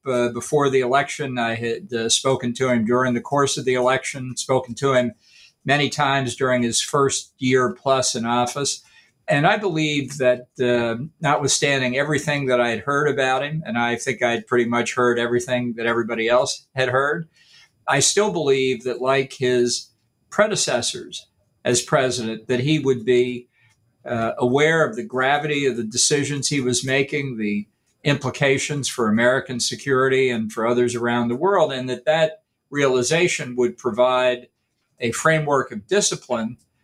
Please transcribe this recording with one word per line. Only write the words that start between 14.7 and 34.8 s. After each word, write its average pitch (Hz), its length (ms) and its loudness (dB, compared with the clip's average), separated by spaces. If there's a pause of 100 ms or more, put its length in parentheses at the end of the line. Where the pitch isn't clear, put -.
heard 123 240 2
everything 120 600 -2
that 117 100 -2
everybody 113 420 -2
else 127 460 0
had 127 140 0
heard, 143 380 0 (600)
I 139 140 2
still 202 300 2
believe 135 520 0
that, 120 180 -6
like 131 320 0
his 123 560 0 (400)
predecessors - 960 -2 (380)
as 120 180 2
president, 120 680 -2
that 123 100 2
he 147 180 2
would 127 260 0
be, 123 440 2 (580)
uh, 113 320 -2
aware 147 500 2
of 113 80 -6
the 117 80 -6
gravity 143 600 0
of 120 100 2
the 117 80 -4
decisions 135 640 0
he 143 120 0
was 123 240 0
making, 139 540 -2
the 104 280 -2 (360)
implications 139 840 0
for 113 220 -2
American 120 500 2
security 131 720 0
and 110 220 -4
for 113 160 -2
others 120 260 2
around 120 360 0
the 120 60 -2
world, 160 380 2
and 127 160 -6
that 123 160 -6
that 156 380 0 (260)
realization 139 840 0
would 120 200 0
provide 127 720 0 (500)